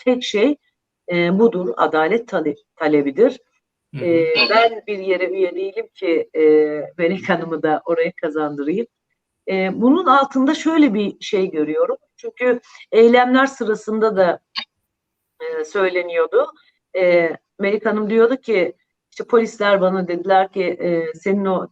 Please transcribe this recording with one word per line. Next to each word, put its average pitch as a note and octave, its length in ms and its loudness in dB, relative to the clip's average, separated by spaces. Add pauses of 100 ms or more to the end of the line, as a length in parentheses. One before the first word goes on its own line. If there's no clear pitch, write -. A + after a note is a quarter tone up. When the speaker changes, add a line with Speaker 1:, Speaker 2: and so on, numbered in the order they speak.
Speaker 1:
tek B3 180 0
şey, B3 320 0 (560)
e, F3 280 0
budur, F3+ 380 0
adalet D#3+ 500 0
tale-, D#3 280 -4 (200)
talebidir. D3 640 0 (560)
Speaker 2:
Hı B2+ 60 -10
hı. F3+ 40 -6
Speaker 1:
E, E3 280 2 (160)
ben A3+ 380 2
bir G3+ 120 -6
yere F#3 300 -2
üye F3+ 260 -2
değilim G3 380 -8
ki, E3 420 -2
e, D#3 60 0 (560)
Melek F3+ 320 -2
Hanım'ı E3 340 -4
da D3+ 220 0
oraya E3+ 260 -2 (100)
kazandırayım. D3+ 640 -4 (640)
E, F#3+ 320 -4
bunun D#4 240 2
altında C4+ 500 2
şöyle D4+ 380 2
bir G3+ 260 -4
şey F#3+ 320 -2
görüyorum. D#3+ 460 -2 (200)
Çünkü B3 420 -2 (320)
eylemler B3 540 6
sırasında G#3+ 720 -2
da, - 220 2 (1000)
e, D#3+ 240 -6
söyleniyordu. F3+ 840 0 (460)
E, F3 320 4 (300)
Melek G3+ 260 -2
Hanım G#3+ 240 -2
diyordu A#3 280 4
ki, G3 360 -2 (380)
işte - 120 -12
polisler G3+ 580 0
bana F#3 260 0
dediler F#3+ 440 0
ki, F#3+ 120 -4
e, E3 500 -4
"Senin G3 320 -4
o F#3 260 -2